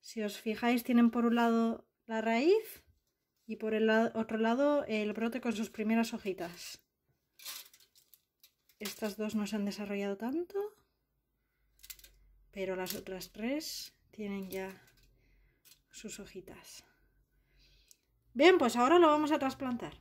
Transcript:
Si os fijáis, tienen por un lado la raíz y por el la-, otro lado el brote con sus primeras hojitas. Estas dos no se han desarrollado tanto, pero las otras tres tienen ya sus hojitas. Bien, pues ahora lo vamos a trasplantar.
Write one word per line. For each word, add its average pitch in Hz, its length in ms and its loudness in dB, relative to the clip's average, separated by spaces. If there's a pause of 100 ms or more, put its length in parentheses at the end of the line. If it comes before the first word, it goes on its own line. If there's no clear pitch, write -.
Si - 220 -8
os 202 160 -4
fijáis, 233 440 0
tienen 240 280 6
por 233 140 0
un 233 100 4
lado 233 520 2 (200)
la 220 140 -2
raíz 262 600 2 (680)
y 220 100 -8
por 220 180 -2
el 214 100 4
la-, 220 300 4
otro 220 240 -2
lado 277 480 2
el 214 260 -2
brote 233 260 -4
con 233 160 -4
sus 220 140 -4
primeras 226 460 0
hojitas. 175 680 -10 (2000)
Estas 208 380 -8
dos 214 180 -6
no 208 100 -2
se 208 100 -8
han 202 100 -2
desarrollado 202 520 -6
tanto, 311 400 -6 (1900)
pero 190 260 -6
las 185 200 -6
otras 185 360 -12
tres 269 600 -8 (160)
tienen 196 400 -8
ya 190 320 -8 (1080)
sus - 280 -16
hojitas. - 640 -18 (1500)
Bien, 349 240 8
pues 240 180 2
ahora 254 220 6
lo 339 120 8
vamos 302 220 2
a 311 60 2
trasplantar. 254 640 -4